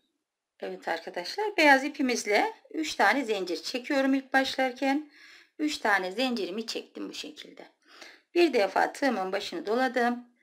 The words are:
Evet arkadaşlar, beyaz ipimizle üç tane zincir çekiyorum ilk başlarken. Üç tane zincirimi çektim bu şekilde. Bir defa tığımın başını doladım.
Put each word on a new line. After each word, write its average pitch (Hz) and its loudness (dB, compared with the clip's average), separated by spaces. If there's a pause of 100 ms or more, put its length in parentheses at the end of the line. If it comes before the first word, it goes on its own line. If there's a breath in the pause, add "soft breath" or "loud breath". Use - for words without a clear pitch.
(600)
Evet 185 -10
arkadaşlar, 185 -6
beyaz 277 8
ipimizle 269 0 (180)
üç - -6
tane 233 4
zincir 190 -4
çekiyorum 269 0
ilk 269 -2
başlarken. 269 0 (480 loud breath)
Üç 302 -2
tane 185 0
zincirimi 220 -2
çektim - -10
bu - -14
şekilde. - -16 (680 loud breath)
Bir 339 6
defa 202 2
tığımın 196 0
başını 190 -6
doladım. 240 0 (160)